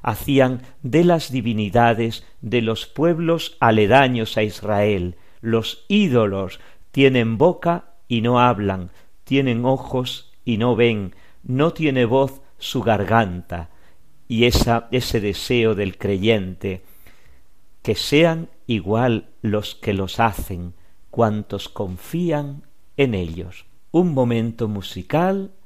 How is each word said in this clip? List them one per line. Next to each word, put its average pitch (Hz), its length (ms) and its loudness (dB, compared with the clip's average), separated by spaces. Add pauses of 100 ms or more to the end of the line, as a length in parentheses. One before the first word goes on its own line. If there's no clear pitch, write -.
hacían 127 600 2 (200)
de 139 220 2
las 170 260 2
divinidades 113 920 0 (160)
de 117 220 0
los 110 240 -4
pueblos 165 760 -2
aledaños 117 760 4
a 110 60 2
Israel. 101 760 -2 (240)
Los 113 480 -4
ídolos 110 720 0 (300)
tienen 123 480 4
boca 170 560 0 (140)
y 117 120 0
no 120 200 2
hablan, 98 500 0 (340)
tienen 131 400 0
ojos 131 680 -4 (120)
y 117 140 -2
no 117 180 2
ven, 107 380 0 (280)
no 139 300 0
tiene 139 320 0
voz 135 380 0 (160)
su - 240 -6
garganta. 98 880 0 (580)
Y 113 160 2
esa, 120 460 2
ese 123 300 -2
deseo 110 540 0
del 98 240 -4
creyente, 98 840 -2 (1000)
que 110 120 0
sean 165 540 2 (180)
igual 110 640 0 (120)
los 107 320 -2
que - 180 -4
los 95 280 -4
hacen, 92 540 -4 (360)
cuantos 107 580 -2
confían 143 960 -6 (340)
en 131 180 2
ellos. 87 520 -6 (240)
Un 170 240 2
momento 117 540 0
musical 165 840 -2 (120)